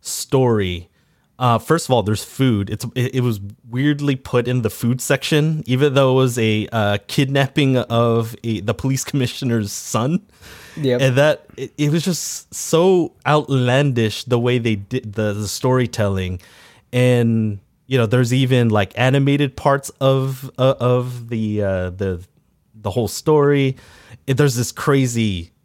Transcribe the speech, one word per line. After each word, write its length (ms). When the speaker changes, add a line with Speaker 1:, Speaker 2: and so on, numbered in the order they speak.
Speaker 1:
story. 880
Uh, 200
first 300
of 40
all, 120
there's 200
food. 460
It's, 160
it, 200
it 60
was 200
weirdly 460
put 320
in 140
the 80
food 320
section, 640
even 280
though 180
it 40
was 240
a, 320
uh, 260
kidnapping 720
of 580
a, 160
the 120
police 300
commissioner's 680
son. 520
Speaker 2:
Yep. 240
Speaker 1:
And 160
that, 280
it, 200
it 140
was 140
just 480
so 580
outlandish 960
the 160
way 200
they 180
did 360
the, 200
the 160
storytelling. 880
And, 680
you 100
know, 80
there's 280
even, 360
like, 260
animated 640
parts 320
of, 580
uh, 220
of 480
the, 340
uh, 280
the, 360
the 180
whole 180
story. 680
It, 120
there's 180
this 160
crazy 800